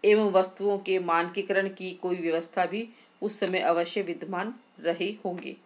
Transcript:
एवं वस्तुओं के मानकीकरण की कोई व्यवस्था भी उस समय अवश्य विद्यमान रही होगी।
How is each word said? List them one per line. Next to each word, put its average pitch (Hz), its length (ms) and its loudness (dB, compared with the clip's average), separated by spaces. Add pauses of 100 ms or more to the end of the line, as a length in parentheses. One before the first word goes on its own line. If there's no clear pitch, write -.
एवं 208 260 6
वस्तुओं 196 460 2
के 190 220 0
मानकीकरण 180 680 0
की 185 320 -10
कोई 180 140 -2
व्यवस्था 170 500 -2
भी 220 240 -6 (320)
उस 214 180 -4
समय 185 200 0
अवश्य 170 420 2
विद्यमान 185 540 -6 (240)
रही 170 460 -4
होगी। 180 400 -8